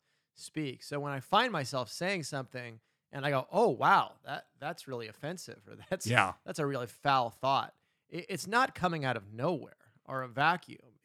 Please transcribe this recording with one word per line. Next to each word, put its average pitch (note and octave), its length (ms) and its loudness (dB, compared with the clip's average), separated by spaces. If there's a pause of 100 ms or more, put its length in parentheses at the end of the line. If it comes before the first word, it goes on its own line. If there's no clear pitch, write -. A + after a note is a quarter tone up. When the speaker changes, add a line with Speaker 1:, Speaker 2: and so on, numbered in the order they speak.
(340)
Speaker 1:
speaks. - 520 -8
So C#3+ 140 -6
when C#3+ 120 -4
I C#3 80 -4
find A3 320 4
myself C3 380 -2
saying F3+ 340 -2
something B2 560 -10 (320)
and C#3 120 -8
I D3 60 2
go, C3+ 200 2
"Oh, G3+ 200 6
wow, C3+ 540 4
that, D3+ 240 -8 (100)
that's D3+ 280 -10
really A#2+ 220 -8
offensive," D3 580 -10
or G#2+ 100 -18 (120)
"That's, F#3 180 -2
Speaker 2:
Yeah. G#2+ 280 4 (100)
Speaker 1:
that's - 140 -8
a D3+ 80 0
really C3 200 -2
foul C3 440 2
thought," B2+ 440 -2 (360)
it, E3+ 180 -10
it's F#3 180 -6
not A#3+ 280 2
coming E3 320 0
out B2 100 0
of G2+ 160 -12
nowhere C3 440 -4 (280)
or C3 180 -6
a B2+ 60 -8
vacuum C3+ 760 -2